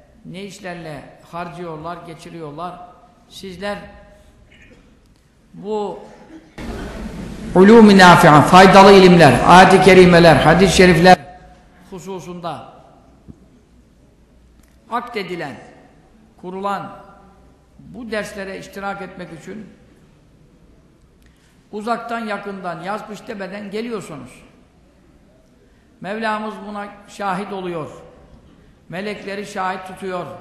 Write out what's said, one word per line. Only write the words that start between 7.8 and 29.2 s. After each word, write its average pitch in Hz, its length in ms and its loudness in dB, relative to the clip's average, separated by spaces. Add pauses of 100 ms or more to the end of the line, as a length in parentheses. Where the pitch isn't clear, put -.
nâfi'a, 170 440 6
faydalı 190 500 6
ilimler, 175 540 6
ayet-i 185 360 6
kerimeler, 175 540 6
hadis-i 170 400 0
şerifler 180 420 4 (720)
hususunda 170 840 -16 (2250)
akdedilen, 180 640 -12 (840)
kurulan 185 600 -12 (760)
bu 214 320 -20
derslere 202 480 -14
iştirak 196 440 -14
etmek 175 380 -20
için 202 260 -20 (2000)
uzaktan 226 540 -10
yakından, 196 560 -12
yaz 202 240 -12
kış 208 220 -20
demeden 202 420 -16
geliyorsunuz. 185 720 -14 (1600)
Mevlamız 214 540 -10 (140)
buna 202 200 -16 (200)
şahit 196 440 -10
oluyor. 175 380 -12 (960)
Melekleri 196 580 -14